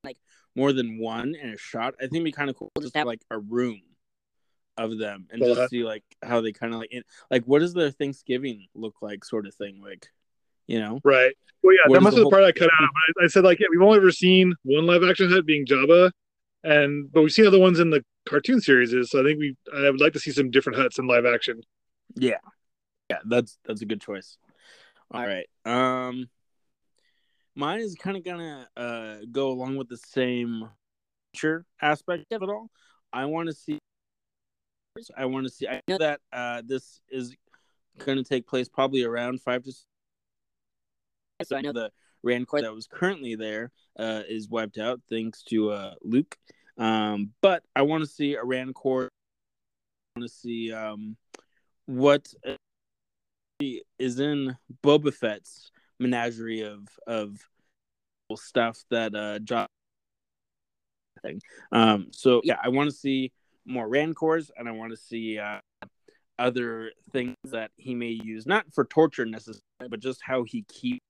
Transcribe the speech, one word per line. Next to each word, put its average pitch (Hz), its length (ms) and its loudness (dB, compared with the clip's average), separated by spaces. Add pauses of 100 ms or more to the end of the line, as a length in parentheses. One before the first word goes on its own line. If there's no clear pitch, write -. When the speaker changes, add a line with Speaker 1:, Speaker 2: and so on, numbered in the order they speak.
Speaker 1:
like, 131 140 -16 (380)
more 135 180 0
than 113 240 -4
one 113 380 -8
in 143 140 -14
a 104 80 -14
shot. 123 420 -8
I 135 40 -8
think 131 120 -10
it'd 170 100 -4
be 151 60 -4
kinda 143 240 -8
cool - 200 -18
Speaker 2:
We'll 151 60 -6
Speaker 1:
just 139 120 -14
Speaker 2:
just - 40 -4
have 123 100 -2
Speaker 1:
like 113 220 -8
a 113 100 -8
room 113 420 -4 (960)
of 113 200 -6
them 101 320 -10
and 117 120 -12
Speaker 3:
Well, 123 100 4
Speaker 1:
just 120 100 2
Speaker 3:
that 127 80 0
Speaker 1:
see, 120 140 -4
like, 110 200 -8 (200)
how 120 180 0
they 110 100 -4
kinda, 113 260 -8
like, 113 140 -12
in, 123 120 -14 (260)
like, 127 160 0
what 139 140 4
does 175 140 0
their 160 180 0
Thanksgiving 131 800 -8
look 110 280 -12
like, 104 220 -12
sort 107 220 -8
of 95 100 -18
thing, 98 260 -14
like, 98 260 -20 (600)
you 117 120 -2
know? 110 240 -8
Speaker 3:
Right. 131 320 4 (260)
Well, 185 140 8
yeah, 180 120 8
Speaker 1:
What 170 80 10
Speaker 3:
that 185 40 10
Speaker 1:
is 190 40 8
Speaker 3:
must 208 120 6
Speaker 1:
the 240 40 6
Speaker 3:
be - 20 -
the - 40 10
Speaker 1:
whole - 60 4
Speaker 3:
part 196 120 8
I 180 100 8
cut 170 200 4
out. 156 160 6 (260)
But 185 60 0
I, - 40 6
I - 20 4
said, 190 160 6
like, 180 160 6
yeah, 202 100 2
we've 170 120 4
only 214 160 10
ever 190 140 8
seen 185 420 6 (100)
one 147 220 2
live 175 180 6
action 180 260 4
Hutt 180 160 4
being 147 200 2
Jabba, 151 460 6 (520)
and, 147 480 2
but 160 100 6
we've 156 100 4
seen 220 140 8
other 196 140 8
ones 180 200 6
in 165 100 4
the 147 140 2 (240)
cartoon 214 340 2
series, 123 300 4 (180)
so 139 100 2
I 131 40 4
think 151 160 2
we, 143 160 -4 (180)
I 143 160 2
would 135 120 2
like 156 120 6
to 143 60 -6
see 151 120 -8
some 131 180 0
different 127 300 2
Hutts 127 200 0
in 127 80 -4
live 120 180 4
action. 120 360 0 (540)
Speaker 1:
Yeah. 123 240 -2 (680)
Yeah, 80 160 -6
that's, 120 400 -2
that's 110 160 -10
a 110 40 -12
good 104 160 -8
choice. - 360 -14 (720)
All 120 160 -8
right. 92 200 -8 (180)
Um, 127 640 -2 (1300)
mine 160 260 -6
is 202 140 -8
kinda 190 260 -10
gonna, 165 540 -14
uh, 113 420 -12 (140)
go 135 200 -2
along 127 240 -8
with 131 140 -10
the 120 80 -18
same 120 680 -6 (680)
future 160 300 -4 (160)
aspect 151 520 -4
of 214 80 -8
it 190 80 -8
all. 214 220 -12 (400)
I 131 140 -8
wanna 160 280 -6
see, 151 240 -10 (1400)
I 131 80 -6
wanna 131 240 -6
see, - 180 -10
I 151 200 -10
know 190 100 -4
that, 151 240 -2 (100)
uh, 123 340 -10
this 127 440 -10
is 127 260 -12 (640)
gonna 135 240 -4
take 127 240 -4
place 127 220 -4
probably 135 340 -2
around 120 380 -6
five 123 220 -4
to 135 60 -16
s-, - 160 -20 (1600)
so - 140 -8
I 135 40 -8
know 143 120 -8
the 113 180 -8 (320)
Rancor 123 380 -4
that 113 120 -8
was 110 140 -20
currently 151 480 -6
there, 110 360 -10 (280)
uh, 110 280 -8
is 107 220 -10
wiped 113 280 -8
out 120 320 -8
thanks 113 400 -8
to, 107 220 0
uh, 98 300 -12
Luke. 120 360 -2 (400)
Um, 107 640 -4
but 185 220 2 (120)
I 139 80 2
wanna 156 240 -2
see 143 280 -6
a 117 80 -10
Rancor, 127 640 -6 (1080)
I 120 40 -12
wanna 120 100 -12
see, 117 420 -10
um, 107 460 -12 (680)
what, 143 480 0 (140)
uh, 147 80 -12 (1400)
is 127 220 -6
in 139 380 -4 (260)
Boba 147 300 2
Fett's - 580 -10 (280)
menagerie 117 640 -6
of, 104 260 -14 (200)
of 107 320 -8 (960)
stuff - 540 -6
that, 113 260 -4
uh, 107 240 -8
Josh 107 280 -4 (1500)
thing. 85 180 -14 (320)
Um, 110 400 2
so 123 320 2
yeah, - 180 -2
I 123 80 -4
wanna 143 220 -2
see 135 400 -6 (340)
more 123 220 -8
Rancors, 156 720 -4
and 117 100 -14
I 117 40 -12
wanna 113 260 -14
see, 113 420 -10
uh, 104 200 -12 (800)
other 117 520 -6 (200)
things 123 240 -8 (100)
that 113 320 -12
he 127 180 -12
may 120 140 -8
use, 110 380 -12
not 202 260 -2
for 139 120 -2
torture 156 400 0
necessarily, 110 360 -16 (280)
but 110 100 -12
just 123 240 -10
how 131 200 -6
he 110 200 -12
keeps. 123 360 -10 (100)